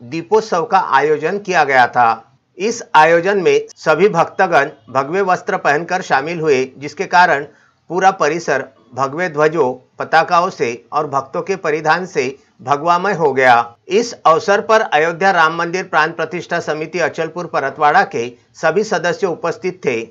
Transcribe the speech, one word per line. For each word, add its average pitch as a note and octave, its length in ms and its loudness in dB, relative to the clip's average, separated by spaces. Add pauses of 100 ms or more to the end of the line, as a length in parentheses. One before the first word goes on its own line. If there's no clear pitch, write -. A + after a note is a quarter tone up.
दीपोत्सव E3 600 -2
का F#3+ 120 2
आयोजन D3+ 640 0
किया F3+ 240 0
गया C3 240 4
था। A#2 440 0 (260)
इस A3+ 260 -4 (120)
आयोजन E3+ 420 4
में D3 240 2 (140)
सभी E3+ 340 2
भक्तगण D#3 840 0
भगवे C#3+ 280 -2
वस्त्र F#3 360 -2
पहनकर E3+ 440 -2
शामिल D#3+ 380 -2
हुए, C3 380 0
जिसके D3 280 -10
कारण E3+ 380 4 (460)
पूरा F#3 220 2
परिसर D#3 540 -2 (300)
भगवे C3+ 340 -4
ध्वजों, D3 720 -2
पताकाओं E3 500 2
से B2 420 -6
और D3+ 160 -4
भक्तों C#3 340 -6
के F#3+ 140 -6
परिधान D#3+ 500 -2
से C#3 320 -4 (240)
भगवामय E3+ 520 0
हो D#3 200 0
गया। B2 420 4 (120)
इस A#3 280 -2 (100)
अवसर G#3+ 360 2
पर A3 200 2
अयोध्या E3 500 0
राम E3 240 2
मंदिर E3+ 280 -4
प्राण E3 280 0
प्रतिष्ठा E3 480 -6
समिति D#3 400 -6
अचलपुर E3 460 -6
परतवाड़ा D#3 580 0
के B2+ 280 -6 (240)
सभी E3+ 280 0
सदस्य F3 440 -2
उपस्थित E3+ 580 -6
थे। A2+ 260 -4